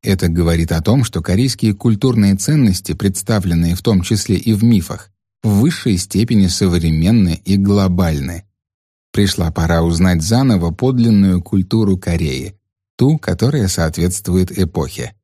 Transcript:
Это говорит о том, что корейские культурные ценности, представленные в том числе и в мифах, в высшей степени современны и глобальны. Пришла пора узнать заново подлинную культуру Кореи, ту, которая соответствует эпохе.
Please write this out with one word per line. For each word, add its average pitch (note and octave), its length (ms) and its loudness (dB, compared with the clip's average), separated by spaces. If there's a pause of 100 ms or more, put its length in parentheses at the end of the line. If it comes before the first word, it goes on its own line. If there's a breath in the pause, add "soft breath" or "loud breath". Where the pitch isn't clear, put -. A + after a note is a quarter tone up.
Это F#2 260 0
говорит E2 420 0
о E2 100 -2
том, A#2+ 220 2
что E2 180 -6
корейские A2 520 0
культурные G#2+ 640 2
ценности, A2+ 580 0
представленные F2+ 840 -2
в - 60 -10
том G2 200 2
числе G2+ 360 -2
и A2 160 0
в G2+ 100 0
мифах, A2+ 480 0 (320)
в A2 60 0 (100)
высшей B2 380 0
степени G2+ 500 0
современны F2 960 0
и G2 140 0
глобальны. F2+ 840 0 (680)
Пришла F#2 400 0
пора E2 300 0
узнать E2+ 400 2
заново G#2 500 0
подлинную G#2+ 720 2
культуру G2 560 0
Кореи, D#2 580 -4 (400)
ту, D3 220 2
которая A#2+ 500 -2
соответствует F2 920 -2
эпохе. D#2 680 -4